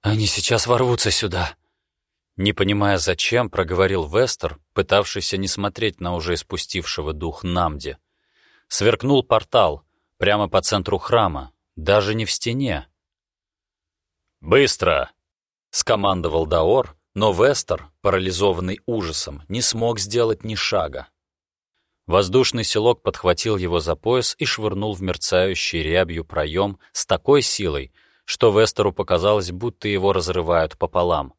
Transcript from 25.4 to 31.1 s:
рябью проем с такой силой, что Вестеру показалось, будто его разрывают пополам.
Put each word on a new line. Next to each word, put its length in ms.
рябью 440
проем 520
с 160
такой 340
силой, 500
что 280
Вестеру 420
показалось, 560
будто 380
его 260
разрывают 640
пополам. 600